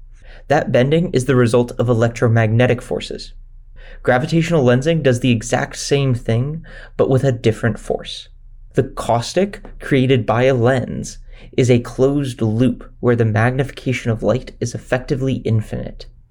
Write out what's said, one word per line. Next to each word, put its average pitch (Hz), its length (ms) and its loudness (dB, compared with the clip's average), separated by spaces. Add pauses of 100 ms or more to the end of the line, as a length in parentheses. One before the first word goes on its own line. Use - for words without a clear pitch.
(480)
That 143 240 0
bending 151 420 2
is 127 120 0
the 135 100 2
result 123 380 4
of - 140 0
electromagnetic 117 960 2
forces. - 520 -8 (680)
Gravitational 160 640 2
lensing 131 380 2
does 127 160 2
the 127 120 2
exact 127 460 -2
same 139 380 0
thing, 131 500 -2 (320)
but - 120 2
with 131 140 2
a 135 80 2
different 113 480 0
force. - 500 -8 (440)
The 135 100 2
caustic 123 800 -2 (160)
created 131 460 2
by 117 200 2
a 135 100 4
lens 120 640 -2 (380)
is 123 140 4
a 120 80 6
closed 131 640 0
loop 113 580 0
where 120 160 2
the 113 100 2
magnification 123 840 -2
of 110 120 -4
light 110 360 -2
is 123 160 -6
effectively 127 640 -2
infinite. - 680 -4 (260)